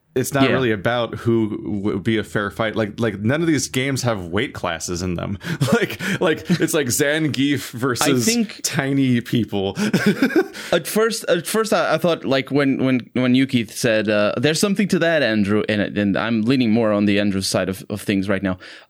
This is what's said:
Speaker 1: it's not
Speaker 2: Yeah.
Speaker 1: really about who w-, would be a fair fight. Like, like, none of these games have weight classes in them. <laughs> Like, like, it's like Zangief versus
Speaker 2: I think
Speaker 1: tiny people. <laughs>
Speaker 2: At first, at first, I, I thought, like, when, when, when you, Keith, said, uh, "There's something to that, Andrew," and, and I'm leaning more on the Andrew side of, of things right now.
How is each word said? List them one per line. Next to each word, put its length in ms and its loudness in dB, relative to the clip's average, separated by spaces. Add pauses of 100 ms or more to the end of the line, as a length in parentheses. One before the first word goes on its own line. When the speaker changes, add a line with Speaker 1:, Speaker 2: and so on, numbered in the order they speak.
(160)
Speaker 1:
it's 180 -2
not 140 4
Speaker 2:
Yeah. 60 2
Speaker 1:
really 180 2
about 420 -2
who 360 0
w-, 440 -4
would 80 -4
be 160 2
a 60 -2
fair 260 -4
fight. 240 -2
Like, 240 -2
like, 220 -2
none 200 0
of 60 0
these 220 0
games 340 -2
have 240 -2
weight 260 -2
classes 500 -6
in 120 -2
them. 280 -6
<laughs> 300 -2
Like, 280 0 (200)
like, 300 0 (100)
it's 140 0
like 140 0
Zangief 840 0
versus 580 0
Speaker 2:
I 40 2
think 320 -2
Speaker 1:
tiny 560 2
people. 580 -2
<laughs> 920 0
Speaker 2:
At 160 0
first, 400 0
at 180 0
first, 260 0
I, 220 2
I 40 0
thought, 260 0
like, 260 0
when, 340 2
when, 300 0
when 220 2
you, 100 4
Keith, 260 0
said, 360 2
uh, 280 2
"There's 240 0
something 280 2
to 120 2
that, 220 2
Andrew," 460 2
and, 280 0
and 200 2
I'm 260 0
leaning 300 2
more 200 2
on 140 2
the 140 4
Andrew 200 0
side 280 0
of, 200 -6
of 140 -6
things 260 0
right 140 0
now. 160 -2 (320)